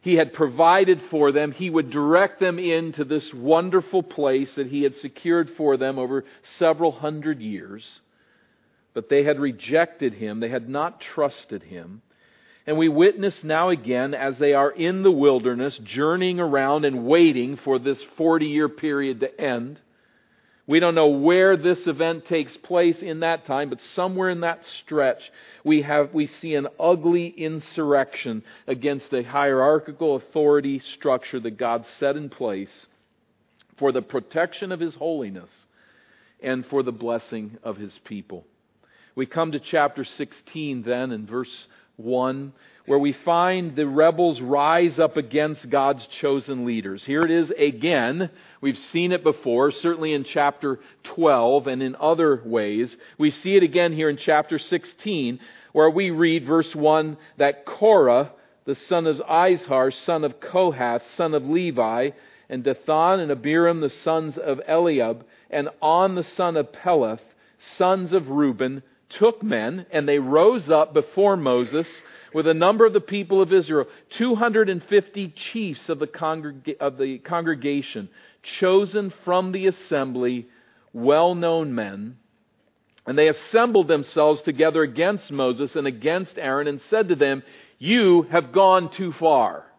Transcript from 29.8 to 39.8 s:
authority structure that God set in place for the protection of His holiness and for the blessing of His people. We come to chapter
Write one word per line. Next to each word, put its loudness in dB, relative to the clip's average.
authority 0
structure -4
that -8
God -4
set -2
in -12
place -10
for 0
the -2
protection -6
of -10
His -6
holiness -10
and -6
for -2
the -2
blessing -8
of -10
His -16
people. -14
We -6
come -4
to -6
chapter -2